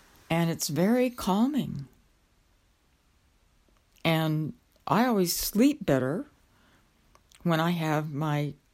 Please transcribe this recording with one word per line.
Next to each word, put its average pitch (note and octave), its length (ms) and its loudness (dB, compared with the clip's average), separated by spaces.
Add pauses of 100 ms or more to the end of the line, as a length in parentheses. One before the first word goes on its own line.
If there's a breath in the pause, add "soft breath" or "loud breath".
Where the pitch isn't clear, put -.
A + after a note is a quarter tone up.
(300 loud breath)
And E3 200 2
it's - 200 -4
very A3 400 2
calming. A3 760 -2 (2250)
And D#3+ 480 0 (340)
I G#3+ 180 2
always G3 300 0
sleep B3+ 480 2
better C#3+ 440 0 (1120 soft breath)
when E3 180 2
I E3 120 0
have D#3 420 -2
my D3 400 -2 (200)